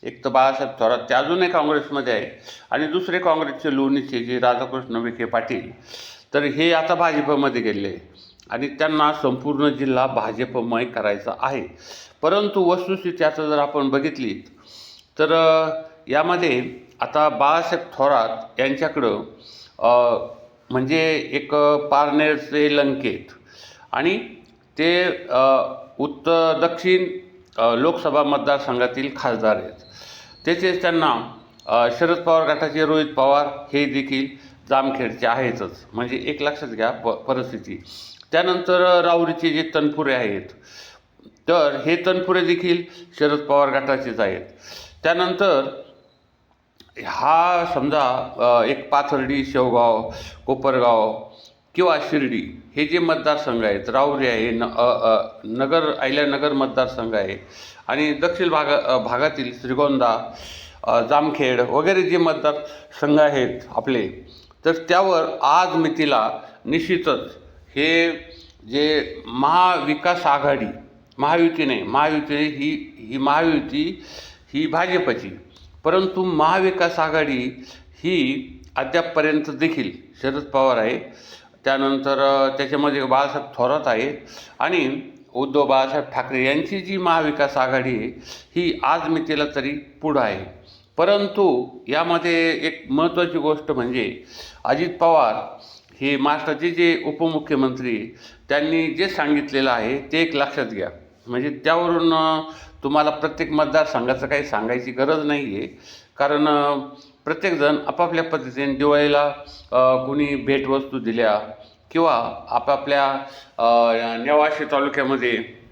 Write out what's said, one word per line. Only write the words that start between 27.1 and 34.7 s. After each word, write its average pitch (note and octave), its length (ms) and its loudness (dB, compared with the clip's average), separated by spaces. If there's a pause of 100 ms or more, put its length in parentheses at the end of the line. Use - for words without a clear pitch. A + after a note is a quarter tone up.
अ, A#2 180 4
लोकसभा D3+ 480 2
मतदारसंघातील C#3 920 0
खासदार A2 400 0
आहेत. - 180 -10 (720)
तेथेच F3+ 360 0
त्यांना, D#3 520 0 (340)
अ, A#2+ 220 4 (100)
शरद E3+ 180 2
पवार D#3+ 380 2
गटाचे D3+ 300 0
रोहित D3+ 300 2
पवार C#3 320 4 (260)
हे C#3+ 120 2
देखील C3+ 420 -2 (420)
जामखेडचे C3 580 0